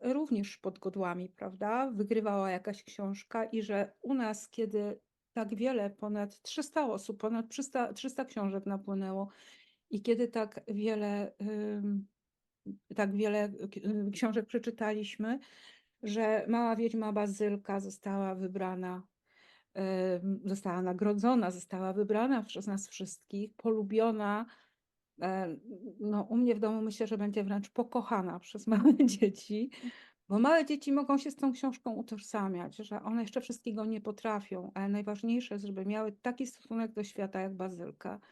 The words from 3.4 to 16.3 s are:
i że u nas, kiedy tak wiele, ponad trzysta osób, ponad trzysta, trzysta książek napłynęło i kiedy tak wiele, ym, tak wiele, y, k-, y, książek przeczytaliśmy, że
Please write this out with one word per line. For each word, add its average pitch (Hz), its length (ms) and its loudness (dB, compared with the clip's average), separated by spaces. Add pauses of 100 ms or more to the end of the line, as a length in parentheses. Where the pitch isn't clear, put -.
i 220 180 -2
że 202 380 0
u 254 140 -2
nas, 214 340 -2
kiedy 208 500 -2 (340)
tak 220 220 -4
wiele, 226 360 0
ponad 208 520 -4
trzysta - 440 -2
osób, 202 340 -4
ponad 226 280 0
trzysta, 269 440 -2
trzysta 262 320 -6
książek 196 420 -4
napłynęło 196 600 -4 (600)
i 202 120 -4
kiedy 233 260 2
tak 220 400 -4
wiele, 208 720 0
ym, 208 680 -2 (880)
tak 202 200 2
wiele, 208 280 2
y, 202 240 -6
k-, 214 120 -10 (280)
y, - 20 -2
książek 220 360 0
przeczytaliśmy, 220 920 -2 (640)
że 214 460 2